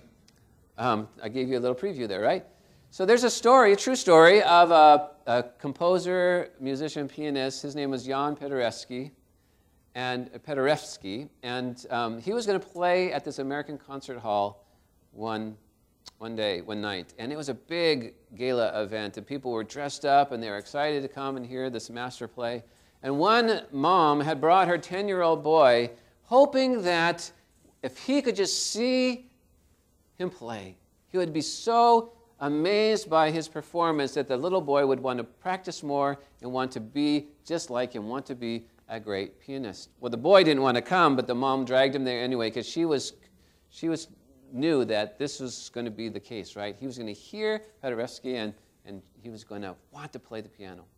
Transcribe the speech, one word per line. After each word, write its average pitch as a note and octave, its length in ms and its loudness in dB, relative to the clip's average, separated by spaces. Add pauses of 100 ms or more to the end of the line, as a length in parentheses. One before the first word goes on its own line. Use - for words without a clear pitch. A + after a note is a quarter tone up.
(760)
um, A2 300 -2 (140)
I A2 80 -10
gave B2+ 180 -6
you C3 100 -2
a A#2+ 40 -4
little B2 160 -2
preview C#3+ 320 -6
there, F#2+ 100 -6
right? D#3 260 0 (460)
So F#3 140 -6
there's A#3 180 4
a A#3+ 60 2
story, A#3 420 6
a G3+ 60 6
true B3+ 180 -2
story, F3+ 480 8
of E3+ 260 8
a, D3+ 420 8 (140)
a A#2+ 180 0 (160)
composer, F3+ 1000 0
musician, C#3 480 -6
pianist. C#3 540 -4
His C#3+ 120 -10
name C#3+ 160 -4
was B2+ 160 -6
Jan C#3+ 300 -2
Paderewski, C3 760 -6 (840)
and, B2 400 -6
uh, A#2+ 40 -16
Paderewski, C#3 920 -4 (120)
and, B2 480 -8
um, A#2 300 -4
he F3+ 140 -6
was A#3 120 -4
gonna G3 140 0
play F3+ 540 -2
at C#3+ 100 -6
this D3 160 -10
American C#3+ 380 -8
Concert C3+ 420 -14
Hall G#2 460 -2 (480)
one, A2 420 -8 (640)
one A2+ 180 -12
day, G#2 240 -2
one G#2+ 220 -8
night. G2 360 -8
And A#2 140 -10
it D3 60 -10
was D3+ 100 -10
a C3+ 60 -4
big D#3 600 -2 (220)
gala A2+ 480 -2
event, G#2 320 -8
and G#2 100 -14
people C3+ 280 -8
were A2 100 -4
dressed C#3 400 -10
up, C#3 300 4
and A#2 100 -8
they A2 60 -8
were G2+ 80 -6
excited C#3+ 440 -4
to C3+ 60 -8
come C3+ 300 -8
and B2 80 -12
hear B2+ 240 -8
this A#2 200 -10
master A#2+ 380 -12
play. A#2+ 340 -8 (420)
And C#3 160 -2
one A3 420 4 (100)
mom D3+ 480 4
had D3 220 -2
brought F3 260 6
her F3 100 0
ten-year-old F3+ 680 -2
boy, D3+ 460 6 (320)
hoping C4 580 4
that E3+ 500 0 (500)
if B2+ 160 -8
he C#4 240 0
could A#3 160 -2
just - 340 -2
see B3+ 580 -2 (880)
him F3+ 120 -6
play, G#2+ 480 -14 (320)
he F3+ 80 -4
would E3+ 160 -2
be D3+ 80 -2
so A#3 720 2 (260)
amazed G3 720 0
by D#3+ 200 4
his D#3 200 -6
performance D#3 640 -2
that C#3+ 160 -4
the B2+ 80 -2
little F3+ 240 -2
boy C#3+ 240 2
would C3 160 0
want B2+ 160 -4
to A#2 80 -6
practice F#3 580 -10
more C#3+ 340 -2 (240)
and B2 80 -12
want B2+ 220 -4
to B2 80 -10
be C#3+ 480 -2 (160)
just E3 260 -6
like B2 220 -4
him, G#2+ 160 -10
want C3 180 -8
to C3 100 -12
be A#2 300 -8 (220)
a A2+ 140 -12
great G2+ 360 -8
pianist. C3+ 520 -12 (100)
Well, B2 100 -6
the A#2 60 -6
boy F3 300 8
didn't C#3+ 180 4
want B2+ 120 4
to A#2+ 60 0
come, D#3+ 360 2
but A#2 100 -2
the B2 80 -2
mom C3 300 0
dragged C3 280 2
him C3+ 120 -4
there B2 180 -4
anyway B2 280 -2
'cause A2+ 140 -8
she E3 200 -4
was, D3 300 -2 (540)
she - 200 -8
was, D#3+ 180 -6 (460)
knew C3+ 320 0
that G#2+ 340 -4
this C#3+ 220 -8
was B2 320 -12
gonna A#2+ 180 -8
be A2 160 -10
the G#2+ 140 -12
case, G#2 340 -14
right? G2+ 240 -10
He C3 80 -10
was B2 100 -12
gonna A2+ 140 -10
hear G#3+ 540 -6 (180)
Paderewski B2 520 -8
and, G#2+ 180 -6 (320)
and G2 160 -18 (200)
he A#2+ 80 -20
was G#2+ 140 -18
gonna G2+ 320 -14 (160)
want D3 220 -18
to B2+ 60 -16
play A2+ 200 -16
the G2+ 80 -14
piano. F#2 380 -20 (120)